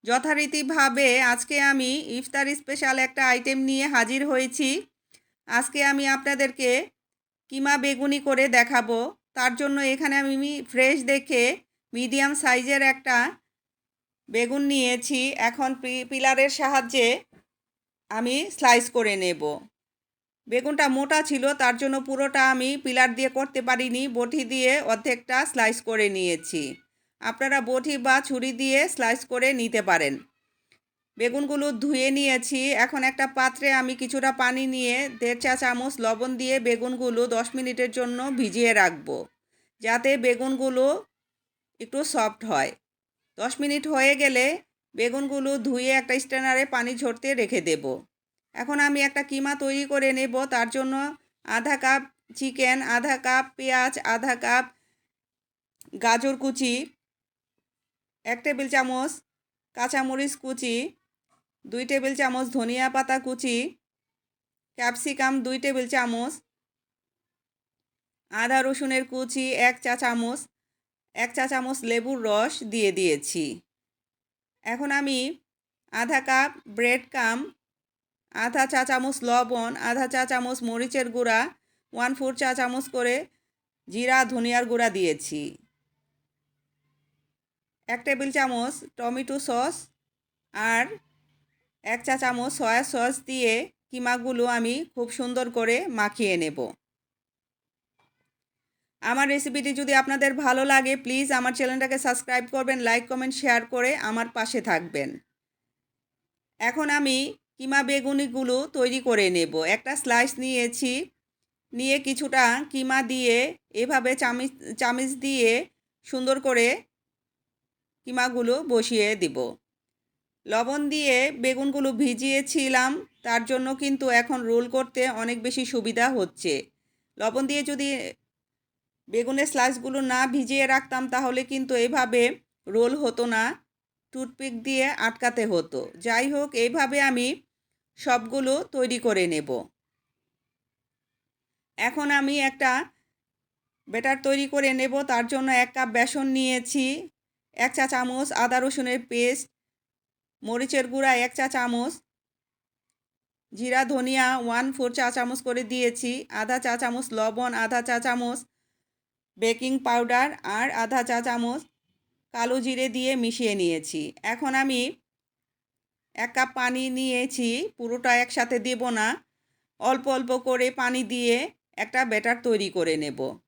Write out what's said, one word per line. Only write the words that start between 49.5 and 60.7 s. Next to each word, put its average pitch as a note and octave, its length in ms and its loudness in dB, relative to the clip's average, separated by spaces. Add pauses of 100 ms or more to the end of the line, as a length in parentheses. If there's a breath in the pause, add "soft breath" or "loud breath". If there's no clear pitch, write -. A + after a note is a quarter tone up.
তৈরি C#4 300 -2
করে C4+ 280 2
নেব। C4 200 -2 (120)
তার A#3+ 240 0
জন্য C4 240 -2 (520)
আধা B3 320 0
কাপ C4+ 240 2 (340)
চিকেন, C4 420 0 (180)
আধা C4 220 0
কাপ C4 280 0 (100)
পেঁয়াজ, C4 380 0 (140)
আধা A#3 280 0
কাপ B3 300 2 (1400)
গাজর A#3+ 360 2
কুচি, C4 360 -2 (1500)
এক A#3+ 160 -4
টেবিল C#4 280 -2
চামচ C4 420 2 (680)
কাঁচামরিচ C4 600 0
কুচি, B3+ 380 -4 (920)